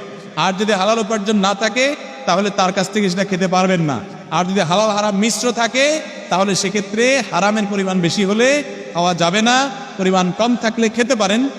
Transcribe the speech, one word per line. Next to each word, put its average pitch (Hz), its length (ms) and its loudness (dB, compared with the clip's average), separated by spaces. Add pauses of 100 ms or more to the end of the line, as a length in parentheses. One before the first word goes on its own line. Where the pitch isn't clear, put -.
(360)
আর 175 240 0
যদি 214 120 0
হালাল 208 280 2
উপার্জন 214 380 0
না 196 160 2
থাকে, 240 420 0 (300)
তাহলে 202 240 2
তার 185 240 0
কাছ 190 160 -2
থেকে 208 200 0
সেটা 185 140 0
খেতে 190 240 -2
পারবেন 185 340 2
না। 143 180 0 (320)
আর 165 140 2
যদি 190 140 0
হালাল 190 300 2
হারাম 208 260 0
মিশ্র 226 360 0
থাকে, 254 500 0 (280)
তাহলে 190 260 2
সেক্ষেত্রে 214 760 0
হারামের 202 380 2
পরিমাণ 190 320 0
বেশি 170 240 2
হলে 247 380 2 (300)
খাওয়া 175 200 0
যাবে 170 280 2
না, 254 280 2 (280)
পরিমাণ 185 400 2
কম 240 180 2
থাকলে 226 340 0
খেতে 226 260 0
পারেন 214 440 0